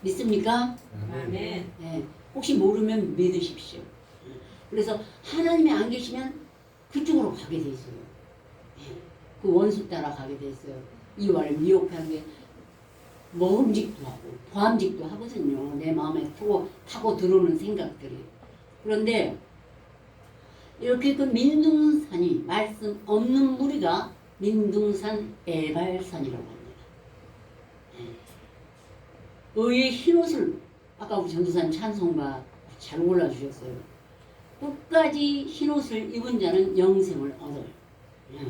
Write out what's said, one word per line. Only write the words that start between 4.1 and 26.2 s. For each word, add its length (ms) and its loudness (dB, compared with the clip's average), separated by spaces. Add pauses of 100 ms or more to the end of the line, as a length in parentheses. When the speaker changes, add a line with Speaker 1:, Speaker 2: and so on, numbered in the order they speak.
Speaker 1:
그래서 300 -2 (240)
하나님이 480 4
안 180 2
계시면 440 -6 (580)
그쪽으로 420 2
가게 280 -6
돼 80 -4
있어요. 240 -12 (840)
네. 180 -16 (460)
그 120 4
원수 340 4
따라 260 -6
가게 240 -10
돼 120 -10
있어요. 320 -14 (360)
이월 360 2
미혹하게 680 2 (1080)
먹음직도 720 2
하고 300 -14 (160)
보암직도 540 0
하거든요. 680 -6
내 160 -4
마음에 320 -2 (100)
타고, 340 0 (200)
타고 280 -2
들어오는 420 4
생각들이. 600 -6 (680)
그런데 540 0 (1400)
이렇게 340 2
그 80 0
민둥산이, 1200 4
말씀 600 -2
없는 520 4
무리가 540 0 (280)
민둥산 960 0 (140)
에발산이라고 960 -4